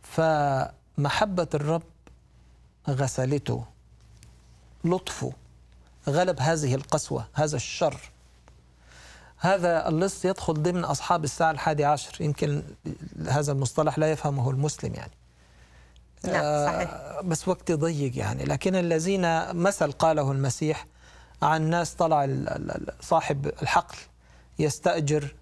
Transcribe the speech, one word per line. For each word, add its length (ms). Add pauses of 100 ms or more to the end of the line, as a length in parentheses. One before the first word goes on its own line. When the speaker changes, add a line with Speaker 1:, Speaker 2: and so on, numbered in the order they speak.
Speaker 1:
فمحبة 1500
الرب 280 (1080)
غسلته، 720 (1200)
لطفه 480 (800)
غلب 300
هذه 360
القسوة، 580
هذا 220
الشر. 560 (1300)
هذا 520
اللص 360
يدخل 280
ضمن 300
أصحاب 400
الساعة 280
الحادي 340
عشر، 360
يمكن 420 (640)
هذا 240
المصطلح 480
لا 120
يفهمه 380
المسلم، 440
يعني. 180 (1120)
Speaker 2:
نعم، 120
Speaker 1:
آه، 300
Speaker 2:
صحيح. 560
Speaker 1:
بس 260
وقتي 260
ضيق، 440
يعني. 260
لكن 320
الذين، 800
مثل 360
قاله 400
المسيح 560 (540)
عن 200
ناس 320
طلع 300
ال-، 260
ال-، 220
ال-، 300
صاحب 500 (100)
الحقل 360 (640)
يستأجر 840